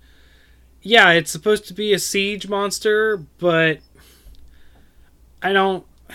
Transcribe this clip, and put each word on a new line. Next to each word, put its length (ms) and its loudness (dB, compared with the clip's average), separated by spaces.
yeah, 300 6
it's 180 2
supposed 380 -2
to 60 -18
be 200 -2
a 60 2
siege 480 -6
monster, 720 -2
but 420 0
I 100 -4
don't, 340 0